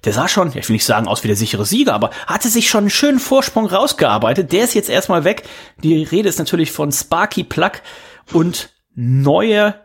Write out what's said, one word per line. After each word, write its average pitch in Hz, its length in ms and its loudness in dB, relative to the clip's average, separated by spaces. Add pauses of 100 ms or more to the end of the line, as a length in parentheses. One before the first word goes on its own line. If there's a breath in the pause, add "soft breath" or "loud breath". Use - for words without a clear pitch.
Der 104 100 0
sah 131 140 0
schon, 175 240 0
ja, 120 80 -10
ich - 100 -8
will 110 60 4
nicht 107 100 -2
sagen, 110 220 0
aus 104 160 -2
wie 110 40 -2
der 104 100 2
sichere 104 280 -2
Sieger, 214 280 2
aber 107 160 0 (180 loud breath)
hatte - 220 -2
sich 226 200 2
schon 214 120 2
einen 202 80 2
schönen 277 300 2
Vorsprung 262 480 0
rausgearbeitet. 170 840 0
Der 196 140 2
ist - 80 -4
jetzt 208 160 0
erstmal 170 340 0
weg. - 200 -2 (400 loud breath)
Die 156 200 2
Rede 185 260 0
ist 165 100 -4
natürlich 160 320 -2
von 147 200 -4
Sparky 175 520 -2
Plug 180 280 -2 (600 loud breath)
und 170 360 0 (240)
neue 170 920 2